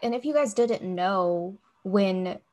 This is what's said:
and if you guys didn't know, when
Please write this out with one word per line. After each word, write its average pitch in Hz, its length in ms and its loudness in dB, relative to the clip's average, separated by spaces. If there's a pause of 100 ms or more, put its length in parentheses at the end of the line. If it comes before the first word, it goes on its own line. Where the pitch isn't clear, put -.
and 233 100 -2
if 254 120 -6
you 302 80 -2
guys 285 200 2
didn't 233 300 0
know, 180 760 0 (260)
when 185 560 0 (140)